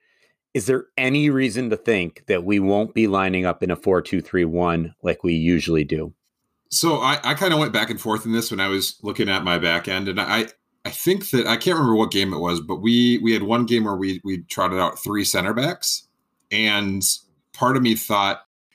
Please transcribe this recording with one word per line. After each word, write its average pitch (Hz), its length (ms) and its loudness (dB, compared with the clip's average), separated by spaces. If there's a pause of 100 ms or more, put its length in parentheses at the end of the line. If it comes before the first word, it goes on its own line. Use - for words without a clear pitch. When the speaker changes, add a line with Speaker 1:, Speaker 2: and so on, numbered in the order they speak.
(540)
Speaker 1:
Is 113 120 -2
there 127 200 0 (120)
any 139 320 2
reason 127 400 0
to 107 80 0
think 92 500 0
that 92 160 0
we 101 160 2
won't 101 340 2
be 113 140 4
lining 95 380 2
up 87 160 -2
in 92 80 0
a 87 60 0
four 90 260 2
two 87 200 -2
three 87 240 0
one 85 560 0
like - 220 -2
we 87 100 2
usually 80 500 2
do? 78 300 -4 (560)
Speaker 2:
So 233 280 0
I, 135 260 0
I 131 100 0
kinda 165 240 2
went 143 160 0
back 110 160 0
and 107 100 -6
forth 110 260 -4
in 113 60 -2
this 113 200 -2
when 101 80 -6
I 95 80 0
was 98 340 -2
looking 104 280 -2
at 95 140 0
my 90 140 0
back 85 300 0
end, 98 200 -4
and 95 120 -4
I, 104 280 -2 (360)
I - 60 -10
think - 400 -2
that, 120 160 2
I 117 120 2
can't 175 180 0
remember 131 200 4
what 107 160 2
game 98 220 0
it 76 60 -6
was, 87 220 -2
but 87 160 -6
we, 120 420 4
we 113 140 2
had 104 100 0
one 113 240 0
game 117 160 2
where 101 120 -2
we, 95 280 -4
we 95 200 -4
trotted 92 360 -4
out 87 180 -2
three 104 260 -4
center 95 300 -2
backs, - 540 -4 (440)
and 101 520 -2 (500)
part 127 240 0
of 127 60 2
me 117 100 4
thought, 101 480 -2 (340)